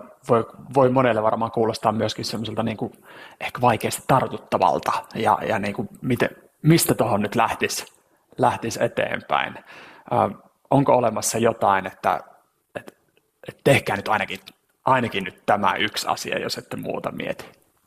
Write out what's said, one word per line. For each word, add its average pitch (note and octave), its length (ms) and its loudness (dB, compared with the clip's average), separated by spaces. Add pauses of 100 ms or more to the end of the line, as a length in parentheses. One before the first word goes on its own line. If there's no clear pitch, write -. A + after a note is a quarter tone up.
(300)
voi, A#2 160 4 (280)
voi C3 160 6
monelle B2 340 2
varmaan A2 280 0
kuulostaa A2 400 0
myöskin G#2+ 340 -2
semmoiselta G#2+ 380 -6
niinku A2 280 -6 (500)
ehkä - 200 -8
vaikeasti A2 460 0
tartuttavalta G#2 840 0 (240)
ja, G#2+ 220 2 (100)
ja G#2 120 0
niinku G2+ 260 -6 (160)
miten, A#2+ 280 0 (320)
mistä D#3 320 6
tohon G#2+ 280 2
nyt G2+ 140 -2
lähtisi, - 500 0 (520)
lähtisi A#2+ 460 0
eteenpäin. - 720 -2 (580)
Ää, G#2+ 180 2 (420)
onko C3+ 220 4
olemassa A2+ 440 0
jotain, G#2 480 2
että, - 340 -2 (560)
että, - 180 -14 (560)
että - 140 -18
tehkää B2 320 2
nyt F#2+ 120 -6
ainakin, G2 320 -2 (460)
ainakin A#2+ 380 0
nyt - 220 -12
tämä G2+ 300 2
yksi - 320 -4
asia, - 320 -4
jos - 180 -6
ette - 200 -12
muuta - 340 -6
mieti? - 340 -8 (420)